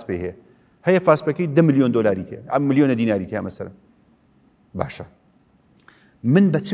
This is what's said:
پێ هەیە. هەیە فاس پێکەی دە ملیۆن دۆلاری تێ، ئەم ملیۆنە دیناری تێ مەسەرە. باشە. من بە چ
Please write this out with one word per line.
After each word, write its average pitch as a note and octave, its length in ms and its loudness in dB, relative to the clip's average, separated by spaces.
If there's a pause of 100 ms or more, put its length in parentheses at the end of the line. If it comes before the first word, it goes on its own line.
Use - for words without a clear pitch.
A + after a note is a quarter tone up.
پێ F#2+ 140 -6
هەیە. F2+ 120 -8 (540)
هەیە F3+ 180 4
فاس D3+ 200 4
پێکەی D#3+ 300 -4
دە E3 120 6
ملیۆن C3+ 280 4
دۆلاری G2+ 340 0
تێ، - 80 -14 (140)
ئەم C#3 180 0
ملیۆنە C3+ 320 2
دیناری G#2 240 0
تێ G#2 220 -8
مەسەرە. F#2+ 240 -12 (1080)
باشە. - 260 -8 (1160)
من D#3 300 4
بە D3+ 140 0
چ - 60 -6